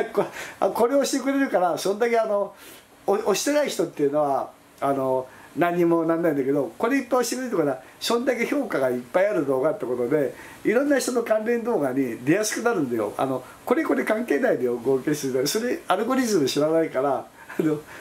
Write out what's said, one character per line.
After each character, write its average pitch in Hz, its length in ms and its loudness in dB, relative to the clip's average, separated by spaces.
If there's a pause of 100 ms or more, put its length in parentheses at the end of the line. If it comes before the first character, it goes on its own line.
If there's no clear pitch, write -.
(140)
こ-、 - 120 0 (340)
あ、 196 100 2
こ 233 180 2
れ 269 80 0
を 277 40 6
押 254 60 2
し 277 120 -2
て - 60 -2
く 277 80 0
れ 277 80 0
る 269 100 0
か 190 100 0
ら、 170 180 2
そ 190 160 -2
ん 208 60 -6
だ 240 100 2
け 233 100 2
あ 220 60 2
の、 202 280 -2 (540)
お-、 196 60 2
押 208 220 2
し - 100 -2
て 294 80 2
な 294 100 4
い 247 60 -2
人 175 160 -2
っ - 20 -2
て 156 160 -2
い 139 40 4
う 139 40 2
の 151 100 2
は、 135 300 0 (300)
あ 139 120 0
の、 131 340 0 (300)
何 175 200 2
に 175 80 4
も 165 200 2
な 165 100 2
ん 165 60 -2
な 170 80 2
い 151 40 2
ん 143 40 0
だ 135 60 0
け 135 80 0
ど、 143 260 0
こ 233 120 0
れ 277 80 2
い 247 80 0
っ - 20 -14
ぱ 262 100 2
い - 40 4
押 233 40 -2
し 240 60 -4
て 240 60 -4
く 262 60 -6
れ 247 60 -6
る 208 80 -2
か 160 60 2
ら、 139 180 -2 (180)
そ 240 200 0
ん 247 60 -4
だ 254 100 2
け 226 100 -2
評 277 200 -2
価 151 140 -2
が 131 100 2
い 123 100 -2
っ - 20 -4
ぱ 180 200 0
い 202 60 4
あ 214 60 -2
る 165 120 0
動 131 160 0
画 156 100 2
っ - 80 -8
て 123 60 -6
こ 123 100 -2
と 123 120 -2
で、 147 260 0 (300)
い 175 80 2
ろ 247 120 2
ん 285 60 0
な 269 100 4
人 247 120 -2
の 240 120 0
関 220 220 0
連 233 180 0
動 226 160 0
画 135 120 0
に 127 280 -2
出 131 140 2
や 208 120 2
す - 100 -4
く 226 80 -4
な 233 100 2
る 180 80 0
ん 127 80 0
だ 120 60 -2
よ。 104 220 -2
あ 135 80 0
の、 131 180 -4 (220)
こ 254 100 2
れ 311 80 2
こ 277 120 0
れ 240 100 -2
関 226 200 0
係 277 140 0
な 240 120 2
い 151 40 2
ん 131 40 -2
だ 123 60 0
よ、 120 120 0
合 135 220 0
計 147 140 -2
数 135 200 -2
で。 131 140 0
そ 220 120 -2
れ、 240 280 -2
ア 180 80 2
ル 214 100 -2
ゴ 254 100 0
リ 262 80 2
ズ 214 140 2
ム 139 80 4
知 131 140 0
ら 151 100 2
な 160 140 4
い 147 60 -2
か 131 120 -2
ら、 131 260 -2 (320)
あ - 40 2
の、 151 160 0 (220)